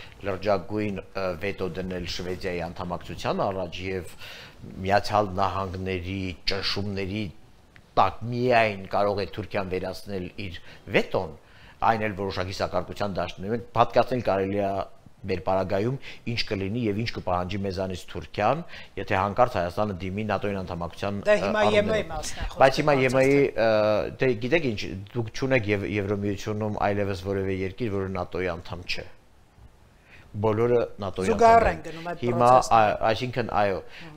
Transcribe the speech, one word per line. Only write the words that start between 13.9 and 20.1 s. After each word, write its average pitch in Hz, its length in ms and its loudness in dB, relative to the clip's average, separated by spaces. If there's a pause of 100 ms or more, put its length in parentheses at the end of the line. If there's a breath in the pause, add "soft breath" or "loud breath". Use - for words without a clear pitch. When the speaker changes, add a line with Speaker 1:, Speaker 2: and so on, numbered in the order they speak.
Speaker 1:
կարելի 98 400 0
է 98 60 0 (580)
մեր 92 140 -2
պարագայում 98 540 0 (340 loud breath)
ինչ 113 160 -2
կլինի 101 380 -2
և 104 180 0
ինչ 110 140 -4
կպահանջի 90 420 -2
մեզանից 95 440 -4 (100)
Թուրքիան, 104 480 0 (400 loud breath)
եթե 101 180 -2
հանկարծ 101 400 2
Հայաստանը 92 400 -2
դիմի 95 300 -4